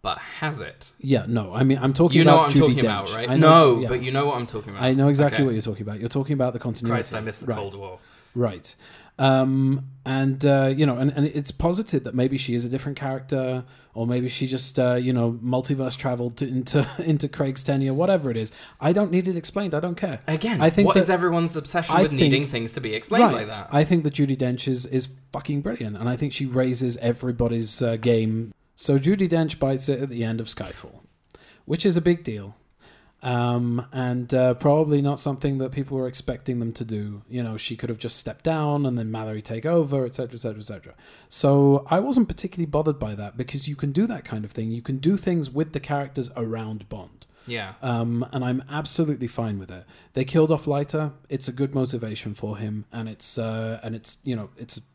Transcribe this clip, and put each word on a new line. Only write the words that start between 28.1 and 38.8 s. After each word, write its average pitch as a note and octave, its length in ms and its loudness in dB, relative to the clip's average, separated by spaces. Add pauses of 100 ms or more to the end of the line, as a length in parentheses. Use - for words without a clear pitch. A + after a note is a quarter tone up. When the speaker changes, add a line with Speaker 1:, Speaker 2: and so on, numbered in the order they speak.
Speaker 2:
So C#3 200 2
Judi F#3 280 2
Dench D#3+ 320 0
bites C3+ 300 0
it C3+ 140 -2
at C3+ 80 -4
the A#2+ 120 -4
end A2+ 160 -2
of A2+ 100 -6
Skyfall, - 520 -10 (640)
which F3 220 -2
is F3+ 100 4
a E3+ 60 2
big F3 200 2
deal. G#2 320 -10 (680)
Um, A#2+ 680 0
and, B2 440 -4
uh, B2+ 180 4
probably D3 480 4
not C#3 180 0
something C#3 400 -2
that C3 140 -4
people C3+ 240 -6
were C3 100 -2
expecting B2+ 520 -4
them A#2 160 -4
to A#2+ 100 -10
do. G#2 420 -8
You B2 160 -6
know, A2 140 -6
she A2+ 180 -8
could A#2 140 -8
have A2+ 100 -6
just - 200 -6
stepped - 260 -10
down D3 400 0